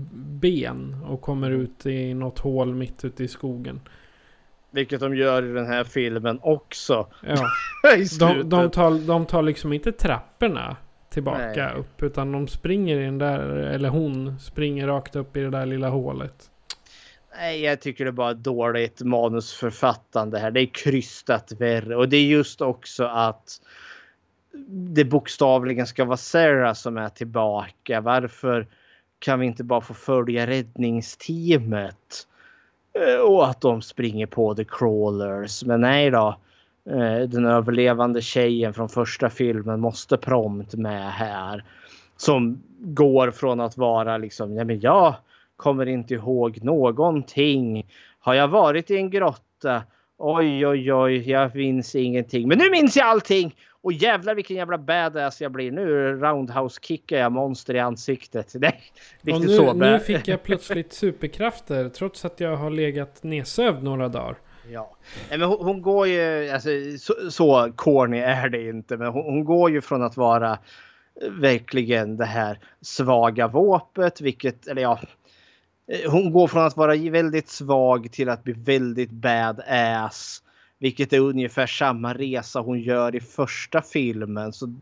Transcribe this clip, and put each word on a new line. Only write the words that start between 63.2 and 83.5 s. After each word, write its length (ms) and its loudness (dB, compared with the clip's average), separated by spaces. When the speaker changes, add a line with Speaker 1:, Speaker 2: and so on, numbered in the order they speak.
Speaker 1:
nedsövd 600 -2
några 240 -2
dagar. 280 -8
Speaker 2:
Ja. 240 -14
Nej, 100 -4
men 100 0
hon, 160 0
hon 160 -2
går 260 2
ju, 420 0
alltså, 200 -4
så, 320 -4
så 440 6
corny 440 4
är 300 0
det 200 -6
inte, 280 -8
men 100 -6
hon, 160 -4
hon 220 -2
går 260 4
ju 100 0
från 220 -2
att 140 -4
vara, 340 2
eh, 800 -12
verkligen 880 0
det 80 -2
här 340 -4
svaga 640 2
våpet, 760 0
vilket, 460 -4
eller 140 -6
ja, 180 0
eh, 200 -4
hon 220 2
går 140 8
från 180 2
att 120 0
vara 180 4
väldigt 380 0
svag 640 2
till 180 -4
att 140 -4
bli 100 -6
väldigt 580 -2
badass, 1300 -2
vilket 340 -2
är 60 6
ungefär 480 0
samma 460 -2
resa 460 -6
hon 200 -4
gör 360 0
i 40 -4
första 640 -4